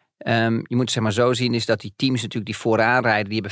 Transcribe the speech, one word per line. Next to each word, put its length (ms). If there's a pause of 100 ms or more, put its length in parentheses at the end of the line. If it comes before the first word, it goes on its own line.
(180)
Ehm, 360
je 220
moet 60
het 100
zeg 120
maar 100
zo 200
zien, 200
is 120
dat 140
die 160
teams 260
natuurlijk 240
die 120
vooraan 460
rijden, 220
die 80
hebben 180